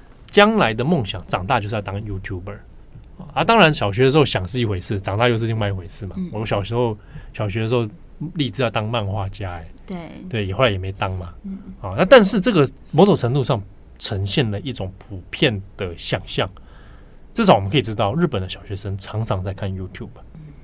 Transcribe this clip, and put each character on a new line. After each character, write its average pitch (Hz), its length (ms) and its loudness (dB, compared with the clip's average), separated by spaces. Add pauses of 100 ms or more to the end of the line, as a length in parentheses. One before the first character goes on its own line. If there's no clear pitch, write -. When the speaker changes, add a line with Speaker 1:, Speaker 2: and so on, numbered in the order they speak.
(260)
Speaker 1:
将 214 320 6
来 113 160 4
的 117 100 0
梦 147 220 2
想 92 200 -8
长 95 220 -2
大 131 140 2
就 101 80 -6
是 117 60 -4
要 104 60 -2
当 101 200 -6
YouTuber。 98 560 -8 (760)
啊， 160 120 0
当 226 120 6
然 160 160 8
小 101 200 0
学 123 100 4
的 135 80 8
时 156 60 4
候 143 80 8
想 92 200 0
是 123 140 -4
一 117 60 2
回 101 120 0
事， 98 220 -4
长 95 180 -2
大 120 120 6
又 117 80 2
是 113 100 0
另 110 100 -2
外 104 120 0
一 - 20 -2
回 92 160 -8
事 - 180 -12
嘛。 92 120 -10
Speaker 2:
嗯。 92 160 -6
Speaker 1:
我 107 120 -4
小 101 160 0
时 107 140 -4
候， 117 220 0 (360)
小 107 140 -2
学 104 140 -2
的 110 80 -2
时 120 40 0
候 120 140 2 (460)
立 147 160 -2
志 127 120 -4
要 117 80 2
当 110 160 -2
漫 110 200 -2
画 98 240 -4
家， 92 240 -8
哎。 85 120 -12 (200)
Speaker 2:
对。 185 120 -10 (320)
Speaker 1:
对， 104 220 -2
后 127 140 2
来 117 40 6
也 98 80 0
没 92 140 -6
当 95 220 -4
嘛。 90 200 -10 (100)
Speaker 2:
嗯。 - 140 -8 (220)
Speaker 1:
啊， 95 180 -8
那 160 60 4
但 233 180 10
是 196 200 4
这 247 100 2
个 143 180 4 (220)
某 165 140 6
种 190 100 6
程 120 180 0
度 143 80 2
上 123 200 0 (360)
呈 98 280 -4
现 113 260 0
了 101 80 -4
一 131 140 -6
种 95 240 -8
普 92 320 -14
遍 110 320 0 (160)
的 90 200 -6
想 - 280 -4
象， 110 240 -2 (840)
至 226 120 2
少 180 100 8
我 101 60 4
们 98 80 -4
可 147 80 0
以 131 40 6
知 107 140 -4
道， 107 200 2
日 170 120 2
本 98 140 -2
的 92 80 -4
小 - 160 -12
学 101 100 -8
生 98 220 -6
常 110 280 -6
常 98 160 -2
在 95 120 -4
看 98 180 -6
YouTube， 95 380 -10 (240)
Speaker 2:
嗯。 - 80 -18 (220)